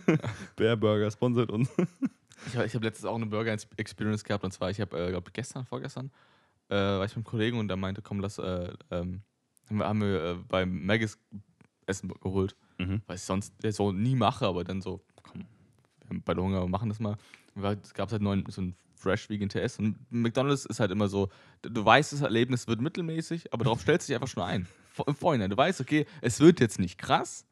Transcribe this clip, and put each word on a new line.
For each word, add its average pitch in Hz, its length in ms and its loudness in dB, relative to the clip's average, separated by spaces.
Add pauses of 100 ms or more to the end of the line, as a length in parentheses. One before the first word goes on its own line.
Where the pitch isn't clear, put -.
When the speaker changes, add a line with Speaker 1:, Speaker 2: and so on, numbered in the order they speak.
(200)
Speaker 1:
<laughs> - 360 -8
Bear 110 220 4
Burger 107 340 2
sponsert 123 400 0
uns. 117 240 0
<laughs> - 40 2 (680)
Speaker 2:
Ich 120 100 -4
hab, 107 80 2
ich 117 80 -4
hab 113 80 -2
letztens 110 240 -4
auch 104 120 -2
eine 113 100 -4
Burger-Experience 107 960 -4
gehabt, 101 200 -2
und 92 80 -4
zwar, 92 200 -4
ich 107 100 -6
hab, 98 140 -6
äh, 87 160 -2
glaub, 90 200 -6
gestern, 127 320 -8
vorgestern, 135 460 -10 (600)
äh, - 60 0
war 98 300 2
ich 110 60 -4
mit - 60 -10
einem 113 80 -6
Kollegen 117 340 0
und 107 80 -2
der 95 100 -2
meinte, 95 240 -4
"Komm, 101 180 -6
lass, 98 200 -4
äh, 90 340 -4 (160)
ähm, 90 320 -4 (480)
haben 107 80 -2
wir, 85 100 2
haben 107 140 2
wir, 98 220 2
äh, 87 120 -2 (140)
bei 92 160 2
Maggis 95 540 0 (680)
Essen 95 240 -4 (100)
geholt." 95 360 0 (240)
Speaker 1:
Mhm. 95 260 -2
Speaker 2:
Was 92 160 -10
ich - 60 -12
sonst 95 260 -2 (160)
so 101 220 0
nie 113 240 0
mache, 113 320 2
aber 90 160 -2
dann 95 180 -6
so, 95 240 -10 (160)
"Komm, - 200 -16 (580)
wir - 100 -20
haben 90 160 -6
beide 90 160 0
Hunger, 95 220 2
wir 90 40 0
machen 95 220 -2
das 104 100 -6
mal." 104 160 -2 (380)
Und 101 80 -10
da 101 140 0 (180)
gab's 98 180 -4
halt 104 120 0
neuen, 98 260 2
so - 120 -10
einen 90 140 -4 (200)
Fresh - 340 -2
Vegan 101 200 -4
T 110 100 -4
S. 104 180 -2
Und 104 200 -2 (140)
McDonald's 127 540 0
ist - 140 -6
halt 107 100 4
immer 101 200 2
so, 98 200 2 (320)
du, - 80 -10
du 107 160 -2
weißt, 127 280 8
das 143 80 -4
Erlebnis 123 460 2
wird 113 140 0
mittelmäßig, 165 720 -6
aber 117 120 -2
darauf 113 160 2
stellst 156 280 2
du 139 40 0
dich - 20 2
einfach 120 180 -4
schon 104 80 -4
ein. 90 260 -2 (220)
Vor, - 180 -4
im 143 60 2
Vorhinein. 123 380 2
Du 101 60 0
weißt, 170 220 2
okay, 147 280 2 (140)
es - 180 0
wird 165 200 10
jetzt 120 200 4
nicht 90 180 -2
krass, - 540 -2